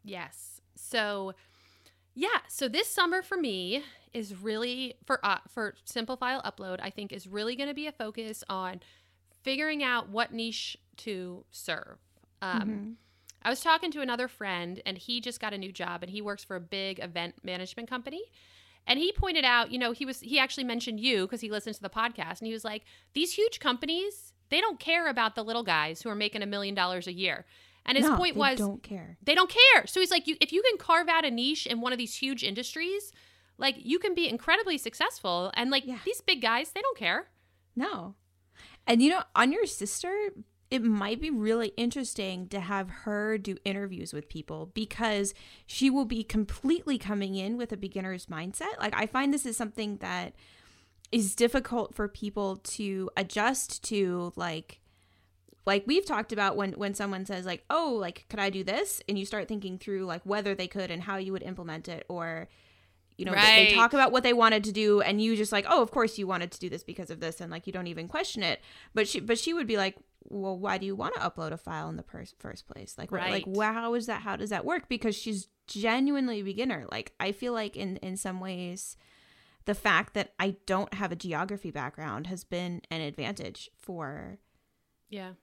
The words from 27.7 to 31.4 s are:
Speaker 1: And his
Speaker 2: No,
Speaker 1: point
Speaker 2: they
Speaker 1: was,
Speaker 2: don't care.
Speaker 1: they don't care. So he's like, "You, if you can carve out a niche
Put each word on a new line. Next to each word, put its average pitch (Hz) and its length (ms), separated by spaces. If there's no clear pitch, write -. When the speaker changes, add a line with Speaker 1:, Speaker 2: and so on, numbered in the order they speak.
Speaker 1:
And 262 140
his 294 100
Speaker 2:
No, 285 80
Speaker 1:
point 349 160
Speaker 2:
they 277 60
Speaker 1:
was, 269 180
Speaker 2:
don't 202 240
care. - 400
Speaker 1:
they 302 140
don't 359 160
care. 480 340
So - 140
he's 370 100
like, 349 160
"You, 311 160
if 311 100
you 370 120
can 480 160
carve 339 280
out 330 160
a 285 60
niche 254 380